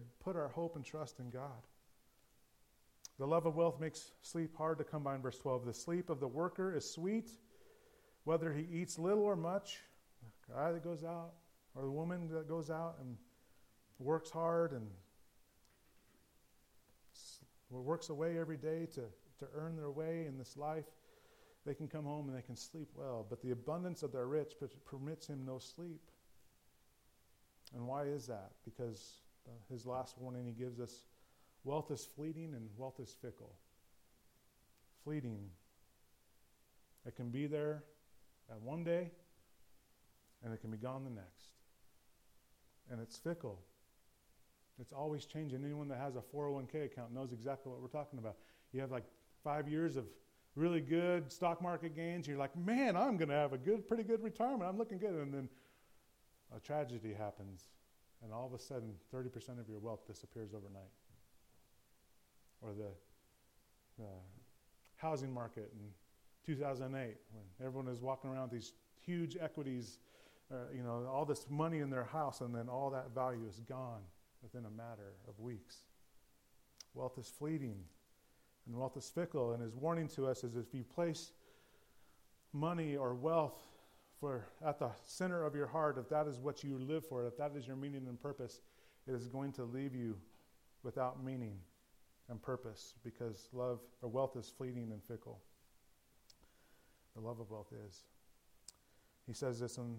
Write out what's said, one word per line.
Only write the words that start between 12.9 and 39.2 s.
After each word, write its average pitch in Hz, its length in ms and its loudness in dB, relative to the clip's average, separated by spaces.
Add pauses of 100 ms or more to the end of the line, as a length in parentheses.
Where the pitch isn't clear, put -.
and 123 180 -6 (800)
works 156 300 4
hard 165 440 6
and 110 160 -4 (2250)
s-, - 260 -14 (300)
works 135 400 0
away 160 280 2
every 160 200 0
day 160 300 2
to, 135 140 -6 (380)
to 135 140 -8
earn 160 220 -2
their 147 160 -2
way 160 340 0
in 135 120 -4
this 131 200 -10
life, 151 280 0 (800)
they 98 80 2
can 147 140 -4
come 151 160 -4
home 147 240 -2
and 131 100 -2
they 120 40 -4
can 120 140 -6
sleep - 380 -8
well. 123 360 -2
But 120 120 -4
the 127 100 2
abundance 160 520 0
of 127 80 0
their 123 160 2
rich 147 320 2
per-, 139 100 -4 (160)
permits 143 420 -6
him 135 180 -4
no 131 140 -4
sleep. 165 420 -8 (1700)
And 120 140 -4
why 139 160 0
is 143 240 0
that? 101 240 -4 (140)
Because, 113 560 -6 (260)
uh, 120 40 -14 (180)
his 120 160 -6
last 127 320 -2
warning 123 280 -4
he 120 60 -2
gives 120 280 -4
us, - 260 -6 (580)
wealth 147 280 0
is - 140 -2
fleeting 156 480 -4
and 113 240 -6
wealth 131 220 -6
is 120 220 -10
fickle. 110 340 -10 (1500)
Fleeting. 120 460 -2 (1600)
It 120 100 -8
can 120 140 -2
be 139 180 2
there 151 360 0 (680)
at 110 100 -10
one 151 220 -2
day, 170 280 2 (1300)